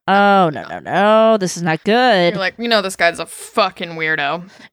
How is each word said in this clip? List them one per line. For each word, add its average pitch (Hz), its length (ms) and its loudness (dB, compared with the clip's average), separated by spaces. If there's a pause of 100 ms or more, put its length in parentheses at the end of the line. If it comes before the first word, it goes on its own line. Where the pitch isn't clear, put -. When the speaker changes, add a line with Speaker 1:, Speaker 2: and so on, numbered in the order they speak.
Speaker 1:
Oh, 196 440 4
no, 117 80 -8
Speaker 2:
Yep. - 80 -12
Speaker 1:
no, 90 120 -10
no. 214 580 2
This 185 180 -4
is 170 60 -8
not 160 220 -2
good." 202 500 2
Speaker 2:
You're 196 60 -6
like, 185 180 -4
"You 233 100 -6
know, 220 140 0
this 190 140 -8
guy's 170 220 0
a 165 60 -8
fucking 185 680 -6
weirdo." 156 540 -4 (260)